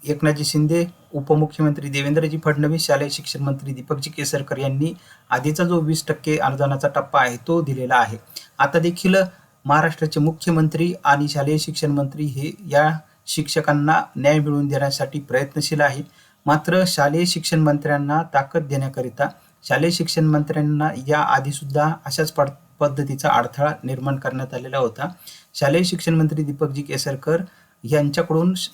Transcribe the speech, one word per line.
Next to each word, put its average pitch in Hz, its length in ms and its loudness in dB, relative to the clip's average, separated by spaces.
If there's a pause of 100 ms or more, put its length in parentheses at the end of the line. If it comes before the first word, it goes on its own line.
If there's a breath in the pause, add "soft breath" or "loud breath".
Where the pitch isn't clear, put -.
एकनाथजी 151 360 0
शिंदे, 156 420 2 (280)
उपमुख्यमंत्री 147 760 0
देवेंद्रजी 147 540 0
फडणवीस, 151 420 0
शालेय 143 240 0
शिक्षण - 300 -8
मंत्री 139 340 -4
दीपकजी 135 360 -8
केसरकर 143 480 -6
यांनी 139 360 -2 (360 loud breath)
आधीचा 151 340 0
जो 175 180 2
वीस 156 260 -2
टक्के 151 300 -2
अनुदानाचा 139 500 0
टप्पा 139 340 0
आहे 123 160 0 (100)
तो 170 140 2
दिलेला 127 340 -2
आहे. 110 220 2 (420 loud breath)
आता 139 200 2
देखील 175 360 2 (500 loud breath)
महाराष्ट्राचे 156 540 2
मुख्यमंत्री 160 720 2 (100)
आणि 147 240 2
शालेय 147 300 0
शिक्षण 151 340 -2
मंत्री 143 340 -2
हे 139 260 -6 (160)
या 156 320 2 (260 soft breath)
शिक्षकांना 151 760 0 (140)
न्याय 143 240 4
मिळवून 147 280 0
देण्यासाठी 139 520 -2
प्रयत्नशील 143 640 -2
आहे. 143 220 0 (420 soft breath)
मात्र 165 420 2
शालेय 156 380 2
शिक्षण 170 340 0
मंत्र्यांना 147 640 2
ताकद 160 400 -2
देण्याकरिता, 135 640 -4 (360 soft breath)
शालेय 156 280 0
शिक्षण 165 340 0
मंत्र्यांना 151 640 2 (180)
या 147 120 2
आधीसुद्धा 143 720 0 (120)
अशाच 147 260 -2
पड-, 139 180 2 (300)
पद्धतीचा 143 500 -2
अडथळा 131 420 0 (120)
निर्माण 131 320 -4
करण्यात 127 380 -6
आलेला 131 240 -6
होता. 131 300 -2 (460 loud breath)
शालेय 151 300 2
शिक्षण 175 300 0
मंत्री 156 300 2
दीपकजी 143 380 -4
केसरकर 143 600 -2 (420 soft breath)
यांच्याकडून 160 720 2
श-, - 200 -6